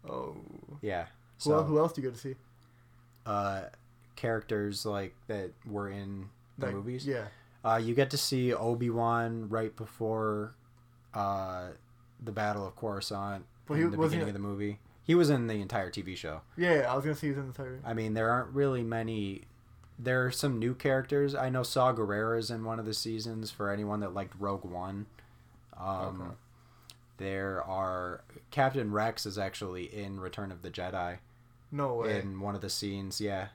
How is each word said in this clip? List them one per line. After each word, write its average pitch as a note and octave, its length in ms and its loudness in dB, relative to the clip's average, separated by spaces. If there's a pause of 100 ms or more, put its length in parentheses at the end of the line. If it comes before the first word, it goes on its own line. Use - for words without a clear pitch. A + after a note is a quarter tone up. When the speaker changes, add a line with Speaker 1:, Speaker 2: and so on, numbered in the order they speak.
Speaker 1:
Oh. C2 280 -6 (440)
Speaker 2:
Yeah. F2+ 260 -2 (380)
Speaker 1:
Who D3 80 4
el-, D3+ 80 6
Speaker 2:
So, D3+ 40 2
Speaker 1:
who D3+ 140 4
else E3 140 6
do D3+ 80 -6
you B2+ 80 -2
get B2 60 -6
to A#2 60 -14
see? C3 140 -8 (920)
Speaker 2:
uh, G2+ 380 0 (520)
characters, G#2+ 720 0
like, G2+ 280 -2 (140)
that G2 240 -4 (140)
were G2+ 240 -4
in G2 400 -8 (280)
the C3+ 80 -2
Speaker 1:
Like, A#2 100 -2
Speaker 2:
movies. B2 300 -4
Speaker 1:
yeah. A#2+ 200 -2 (380)
Speaker 2:
Uh, A2+ 180 6
you A#2 120 2
get C3+ 160 6
to C#3+ 80 -2
see B2+ 340 4
Obi-Wan A#2 960 2
right A2 280 0
before, A2 760 0 (600)
uh, F#2+ 540 0 (540)
the A2+ 100 -6
Battle G#2 340 0
of F2+ 100 -8
Coruscant G2 680 -4 (220)
Speaker 1:
But D3 80 -2
he D#3 80 4
Speaker 2:
in E3+ 80 4
the - 80 -2
Speaker 1:
wasn't D#3+ 220 4
Speaker 2:
beginning D#3 80 0
of G2 140 -4
the G2+ 60 -4
movie. G2+ 300 -4 (260)
He D#3+ 100 6
was E3+ 160 8
in B2 160 4
the A2 140 0
entire F#2+ 300 -2
T G2+ 120 -6
V F#2 120 -6
show. D#2+ 280 -6 (140)
Speaker 1:
Yeah, E3 320 6
I B2+ 60 2
was C#3 100 0
gonna D3+ 120 0
say D3+ 120 -4
he - 40 2
was C#3 60 -2
in C#3 60 -4
the C3 40 -8
entire B2+ 360 -10
Speaker 2:
I A#2 100 -2
mean, A2 200 0
there A2+ 160 4
aren't B2 240 2
really C3+ 280 4
many. A2+ 600 -2 (560)
There B2+ 280 2
are B2+ 40 2
some B2+ 280 0
new A#2+ 160 2
characters. C#3 600 2
I C3 140 0
know B2+ 160 2
Saw B2+ 280 6
Gerrera A2 460 2
is A2 120 -2
in A2+ 140 -4
one A2+ 140 -2
of A2 80 -4
the A2 80 -2
seasons, A2 560 -4
for G2+ 200 -2
anyone G#2 300 0
that F#2+ 140 -4
liked G2 240 -4
Rogue G2 260 -2
One. F#2+ 420 -6 (680)
Um, F#2 440 -4
Speaker 1:
Okay. F2 100 -8 (880)
Speaker 2:
there G2 460 -2
are, F#2 580 -2 (280)
Captain C3 420 2
Rex A2 340 0
is G2+ 120 -6
actually F#2+ 460 -4
in G2 360 -8
Return F#2+ 320 -8
of F2 100 -14
the F2 80 -8
Jedi. F2+ 480 -4 (520)
Speaker 1:
No C#3 260 0
way. A2 240 0
Speaker 2:
In F#2+ 200 -6
one G2+ 140 -2
of G2 60 -4
the G2 100 -6
scenes, G2 500 -4
yeah. G2+ 340 -2